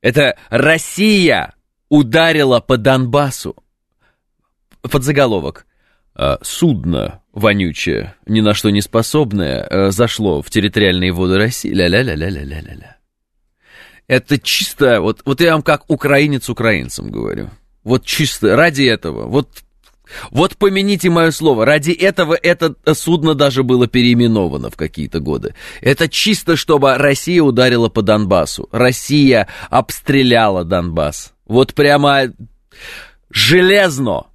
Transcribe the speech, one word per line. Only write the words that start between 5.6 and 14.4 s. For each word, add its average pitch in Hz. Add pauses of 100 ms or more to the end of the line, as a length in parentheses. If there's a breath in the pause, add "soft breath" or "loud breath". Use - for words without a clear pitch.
А, 69
«Судно 85 (100)
вонючее, 95 (100)
ни 110
на 107
что 107
не 101
способное, 101
э, 98
зашло 98
в -
территориальные 95
воды 92
России». 110
Ля-ля-ля-ля-ля-ля-ля-ля. 85 (1080 soft breath)
Это 127
чисто, 127